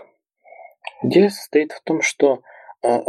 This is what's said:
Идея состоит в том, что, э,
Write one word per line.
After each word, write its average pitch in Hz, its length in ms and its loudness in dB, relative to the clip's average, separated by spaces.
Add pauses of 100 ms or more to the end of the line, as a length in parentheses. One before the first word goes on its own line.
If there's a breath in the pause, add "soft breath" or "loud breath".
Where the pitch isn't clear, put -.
(1040 loud breath)
Идея 175 280 4
состоит 156 420 -4
в - 120 -20
том, 160 180 -4
что, - 380 0 (420 loud breath)
э, 120 160 0 (100)